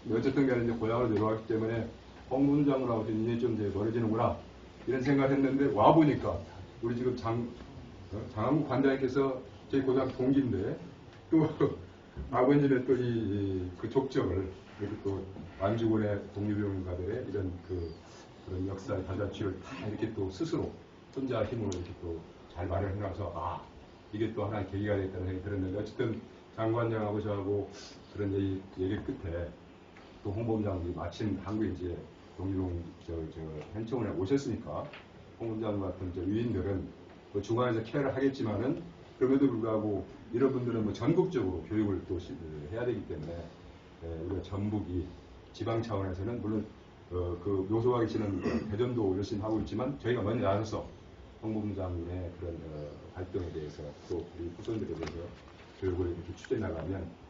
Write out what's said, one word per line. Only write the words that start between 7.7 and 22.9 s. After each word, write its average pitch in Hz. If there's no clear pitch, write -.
어? 113
장항국 139
관장님께서 135
저희 135
고등학교 131
동기인데 123
또 160
<laughs> -
아버님의 139
또 135
이, 120
이, 98
그 113
족적을 -
이렇게 104
또 95
완주군의 104
독립운동가들의 101
이런 92
그, 85
그런 92
역사의 98
발자취를 95
다 -
이렇게 110
또 98
스스로 -
혼자 131
힘으로 110
이렇게 87
또 82
잘 90
마련해놔서 92